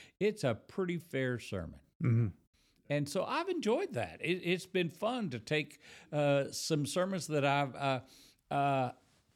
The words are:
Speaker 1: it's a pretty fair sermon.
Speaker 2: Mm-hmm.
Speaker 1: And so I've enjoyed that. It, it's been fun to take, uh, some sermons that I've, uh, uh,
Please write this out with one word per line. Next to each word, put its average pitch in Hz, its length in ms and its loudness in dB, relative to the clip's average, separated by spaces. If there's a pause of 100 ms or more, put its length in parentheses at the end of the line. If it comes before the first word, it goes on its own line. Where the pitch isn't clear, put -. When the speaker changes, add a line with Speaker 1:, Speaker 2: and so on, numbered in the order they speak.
(200)
Speaker 1:
it's 208 240 0
a 120 120 2
pretty 180 420 -4
fair 131 420 -2
sermon. 82 400 -6 (220)
Speaker 2:
Mm-hmm. 117 260 4 (600)
Speaker 1:
And 143 200 0
so 190 160 -2
I've 330 240 -2
enjoyed 311 440 0
that. 90 280 -4
It, 175 220 -2
it's 175 220 0
been 175 240 0
fun 220 420 -2
to 123 80 -6
take, 151 400 -2 (340)
uh, 143 380 4
some 147 340 0
sermons 185 420 -2
that 151 160 2
I've, 139 320 2
uh, 135 240 0 (520)
uh, 139 400 2 (440)